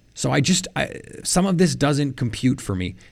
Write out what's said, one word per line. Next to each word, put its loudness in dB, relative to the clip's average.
So -4
I 2
just, 2
I, -4
some 2
of 2
this 4
doesn't 0
compute 0
for -4
me. -4